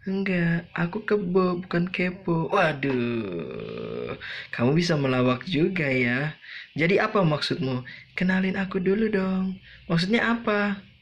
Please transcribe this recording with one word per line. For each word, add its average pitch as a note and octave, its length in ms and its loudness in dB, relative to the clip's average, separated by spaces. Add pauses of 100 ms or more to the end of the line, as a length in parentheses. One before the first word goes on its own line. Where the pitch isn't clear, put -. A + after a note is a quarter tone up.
Enggak, F3+ 720 0
aku F3 240 -2
kebo, F3+ 640 0
bukan F3 240 0
kepo. F3+ 640 -2
Waduh, F2+ 1700 -2 (320)
kamu C3+ 240 2
bisa E3+ 160 2
melawak B2+ 560 2
juga E3 400 2
ya. C3 480 0 (400)
Jadi E3 240 4
apa G3+ 240 2
maksudmu? C3 560 0 (320)
Kenalin F#3+ 400 2
aku F#3+ 240 -4
dulu G3+ 320 2
dong. F#3+ 480 0 (320)
Maksudnya F#3 400 2
apa? G#3 480 0 (240)